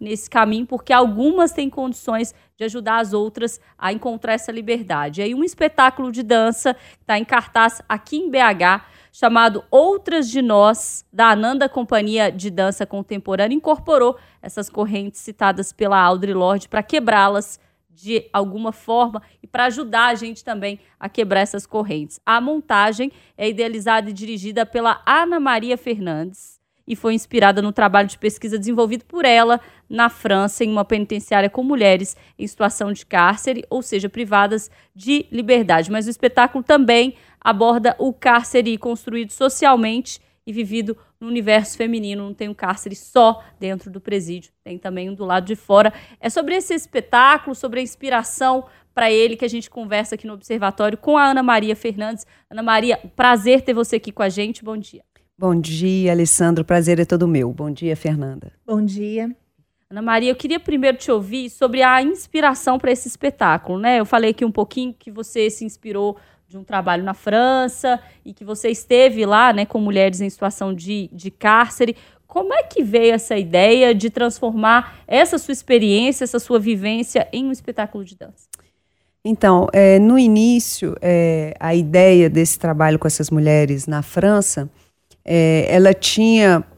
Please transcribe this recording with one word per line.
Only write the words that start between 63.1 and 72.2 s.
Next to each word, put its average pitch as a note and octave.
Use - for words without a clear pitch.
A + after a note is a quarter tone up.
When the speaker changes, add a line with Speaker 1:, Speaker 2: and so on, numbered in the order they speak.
Speaker 1:
né? A#3
Eu G#3+
falei A3+
aqui A3+
um A3
pouquinho A#3+
que -
você A3
se G#3+
inspirou G3+
de F3+
um G3
trabalho F3+
na F#3+
França B3
e -
que G3+
você G#3+
esteve A#3
lá, A3
né, G#3
com A3
mulheres G3
em G3
situação G3
de, F#3
de F3+
cárcere. A3+